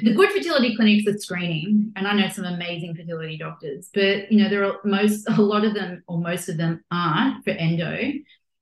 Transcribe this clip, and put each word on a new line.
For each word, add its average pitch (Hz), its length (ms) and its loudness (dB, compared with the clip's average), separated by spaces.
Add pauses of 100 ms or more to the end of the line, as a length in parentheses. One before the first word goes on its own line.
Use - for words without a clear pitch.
the 220 120 4
good 403 180 4
fertility 294 420 2
clinics 208 320 4
are 208 120 0
screening, 180 760 -2
and 196 140 -2
I 208 60 2
know 208 160 2
some 185 140 -8
amazing 175 520 -6
fertility 160 400 -10
doctors, 160 580 -12
but, 202 380 0
you 208 100 8
know, 196 60 4
there 202 160 0
are 196 200 -4
most, 208 440 0
a 165 120 2
lot 208 240 4
of 214 100 0
them, 180 340 -6
or 170 120 -4
most 175 280 -4
of 175 80 -6
them 165 340 -2
aren't 175 540 0
for 202 60 0
endo. 165 640 -2 (500)